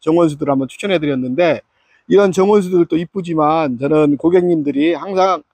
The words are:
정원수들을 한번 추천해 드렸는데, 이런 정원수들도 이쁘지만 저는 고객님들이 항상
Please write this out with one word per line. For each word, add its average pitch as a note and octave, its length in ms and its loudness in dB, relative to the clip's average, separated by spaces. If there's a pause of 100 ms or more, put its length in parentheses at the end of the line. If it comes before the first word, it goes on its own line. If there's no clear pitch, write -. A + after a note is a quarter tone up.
정원수들을 D#3 500 0
한번 C3+ 180 -2
추천해 G3 300 -4
드렸는데, C#3 640 -2 (440)
이런 G3 260 4
정원수들도 F#3 640 2
이쁘지만 D#3+ 840 -2
저는 D3 400 2
고객님들이 E3 760 0
항상 F#3 480 -2 (120)